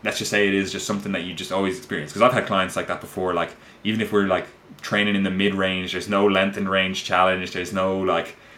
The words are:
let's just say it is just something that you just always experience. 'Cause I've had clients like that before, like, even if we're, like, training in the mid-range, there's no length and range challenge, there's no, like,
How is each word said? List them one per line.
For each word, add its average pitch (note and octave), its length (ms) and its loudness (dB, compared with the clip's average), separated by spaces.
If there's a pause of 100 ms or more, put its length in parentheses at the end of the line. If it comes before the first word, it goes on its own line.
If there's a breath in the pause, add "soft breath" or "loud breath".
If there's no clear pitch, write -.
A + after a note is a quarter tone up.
let's G#2 140 -2
just - 120 -4
say G#2 160 4
it G2 80 2
is G2 160 2
just F#2+ 160 -6
something G2+ 260 -4
that F2+ 100 -4
you F2+ 120 -8
just F2 160 -8
always F#2+ 280 0
experience. D#2+ 340 -6
'Cause G2+ 100 0
I've B2 100 6
had G#2+ 140 0
clients F#2+ 300 0
like F2+ 100 -4
that E2+ 140 -6
before, F2+ 340 -4
like, E2+ 220 -4 (260 loud breath)
even G#2+ 180 0
if - 120 -4
we're, G2+ 140 4
like, F#2 200 0 (360)
training G#2 340 0
in G2 60 2
the G2 80 0
mid-range, F#2+ 640 0
there's F#2 160 -6
no G2+ 180 4
length G2 300 2
and G2+ 120 -2
range F#2+ 360 0
challenge, F#2 480 2
there's F2+ 200 -6
no, F#2+ 260 0
like, F2 380 0 (220 loud breath)